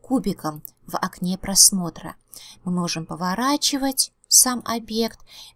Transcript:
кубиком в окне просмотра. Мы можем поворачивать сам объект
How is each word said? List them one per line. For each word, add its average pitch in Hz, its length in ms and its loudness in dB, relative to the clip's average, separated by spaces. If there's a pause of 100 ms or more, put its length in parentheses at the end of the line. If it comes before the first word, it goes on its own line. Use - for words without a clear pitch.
кубиком 175 640 -2 (240)
в - 100 -6
окне 185 400 -4
просмотра. 180 800 2 (480)
Мы 180 80 -4
можем 175 340 -2
поворачивать 254 1080 0 (160)
сам 247 360 4
объект 226 540 -2 (380)